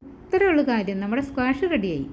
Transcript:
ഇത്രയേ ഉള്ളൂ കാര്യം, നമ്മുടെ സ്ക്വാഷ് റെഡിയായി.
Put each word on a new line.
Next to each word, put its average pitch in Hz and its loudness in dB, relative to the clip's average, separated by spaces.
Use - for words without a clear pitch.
ഇത്രയേ 381 2
ഉള്ളൂ 302 4
കാര്യം, 202 0
നമ്മുടെ 214 -2
സ്ക്വാഷ് 262 0
റെഡിയായി. 175 -2